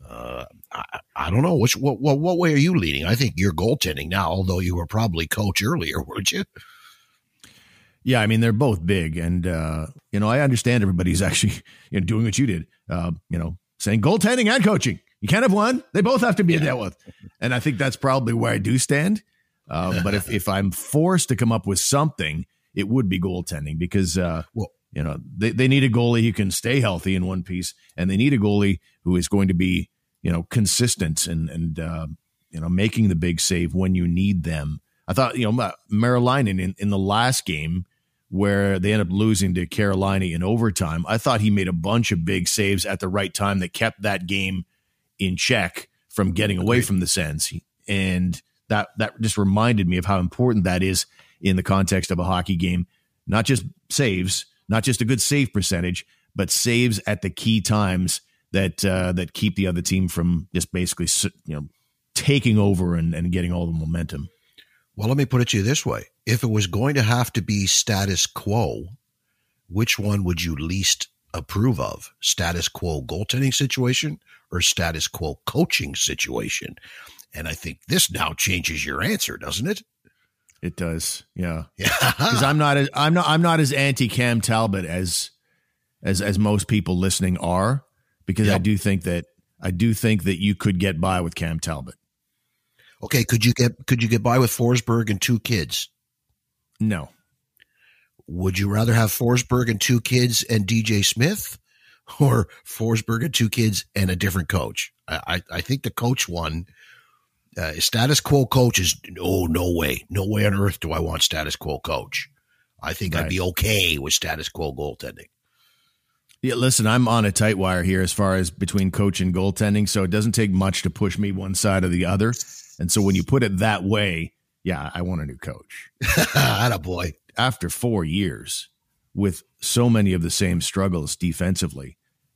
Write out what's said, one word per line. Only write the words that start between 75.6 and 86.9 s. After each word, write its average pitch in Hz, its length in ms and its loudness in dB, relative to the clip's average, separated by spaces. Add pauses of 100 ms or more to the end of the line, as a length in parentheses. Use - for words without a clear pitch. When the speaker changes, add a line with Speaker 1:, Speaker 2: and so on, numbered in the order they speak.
Speaker 1:
situation? - 800 -4 (580)
And 82 140 -10
I 78 60 -6
think - 340 -10
this - 240 0
now 80 220 -4
changes 80 520 -2
your 73 180 -4
answer, - 340 -4
doesn't - 320 -6
it? 208 140 -6 (800)
Speaker 2:
It 85 140 -6
does. 82 460 -6 (140)
Yeah. 82 340 -6
Speaker 1:
<laughs> - 60 -20
Yeah. - 120 -2 (280)
Speaker 2:
'Cause - 260 0
I'm 143 160 2
not 143 180 4
as, 139 160 2
I'm 151 220 2
not, 170 140 2
I'm 160 140 4
not 165 180 4
as 139 120 2
anti 139 360 2
Cam 120 320 2
Talbot 104 440 0
as, 87 460 -4 (720)
as, 95 180 0
as 101 200 0
most 104 260 2
people 92 320 0